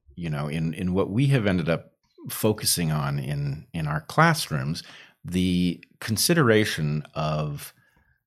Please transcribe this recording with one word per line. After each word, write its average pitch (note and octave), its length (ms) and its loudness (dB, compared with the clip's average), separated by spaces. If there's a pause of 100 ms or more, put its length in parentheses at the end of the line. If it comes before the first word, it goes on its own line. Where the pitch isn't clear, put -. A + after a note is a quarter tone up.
(140)
you F2 160 -8
know, D3 180 -4
in, E2 260 -2
in F2+ 200 -4
what F#2+ 160 0
we B2+ 180 2
have B2+ 180 2
ended F2+ 220 2
up D#2+ 240 -2 (380)
focusing E3+ 600 0
on G2+ 260 -2
in, C#2+ 560 -6
in D#3+ 140 -4
our D3 120 -2
classrooms, D#3 800 0 (420)
the F2+ 580 2 (180)
consideration G#2+ 1000 2 (120)
of, D2+ 600 -6 (520)